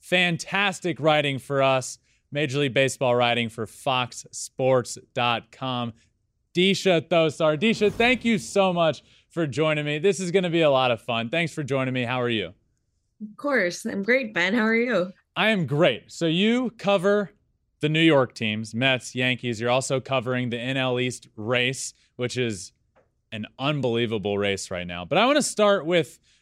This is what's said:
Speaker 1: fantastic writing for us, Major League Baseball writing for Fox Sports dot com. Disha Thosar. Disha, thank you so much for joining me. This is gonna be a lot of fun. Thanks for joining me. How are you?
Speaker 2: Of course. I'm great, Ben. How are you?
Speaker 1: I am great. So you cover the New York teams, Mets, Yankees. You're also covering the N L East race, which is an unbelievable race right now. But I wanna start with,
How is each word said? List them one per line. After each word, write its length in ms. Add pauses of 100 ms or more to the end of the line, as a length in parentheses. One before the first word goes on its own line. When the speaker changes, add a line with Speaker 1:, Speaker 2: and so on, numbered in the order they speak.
Speaker 1:
fantastic 960
writing 400
for 240
us, 340 (340)
Major 280
League 160
Baseball 400
writing 340
for 160
Fox 680
Sports 680 (160)
dot 360
com. 420 (600)
Disha 480
Thosar. 560
Disha, 340
thank 320
you 140
so 340
much 320 (260)
for 180
joining 360
me. 140
This 220
is 100
gonna 220
be 100
a 80
lot 220
of 100
fun. 280
Thanks 240
for 100
joining 320
me. 80
How 180
are 80
you? 240 (680)
Speaker 2:
Of 180
course. 460
I'm 200
great, 280
Ben. 220
How 120
are 100
you? 360 (240)
Speaker 1:
I 140
am 160
great. 460
So 160
you 500
cover 540 (480)
the 100
New 100
York 360
teams, 400
Mets, 400
Yankees. 440
You're 120
also 280
covering 520
the 80
N 180
L 220
East 360
race, 600 (200)
which 220
is 360 (580)
an 160 (100)
unbelievable 800
race 320
right 160
now. 180
But 140
I 80
wanna 160
start 460
with, 320 (220)